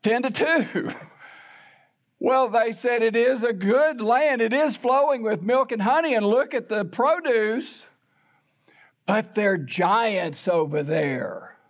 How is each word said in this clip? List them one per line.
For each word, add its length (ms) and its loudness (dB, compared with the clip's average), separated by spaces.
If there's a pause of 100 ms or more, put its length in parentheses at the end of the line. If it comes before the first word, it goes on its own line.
Ten 180 2
to 80 -2
two. 680 0
<laughs> 40 -18 (1160)
Well, 300 2
they 240 0
said, 320 0
"It 120 0
is 280 2
a 100 0
good 460 2
land. 420 2
It 120 0
is 240 0
flowing 440 2
with 220 -2
milk 300 0
and 80 -4
honey. 340 2
And 100 0
look 280 2
at 160 -6
the 160 -2
produce. 1000 0 (1200)
But 300 -2
there 180 2
are 40 -2
giants 920 -2
over 340 0
there." 720 -4 (140)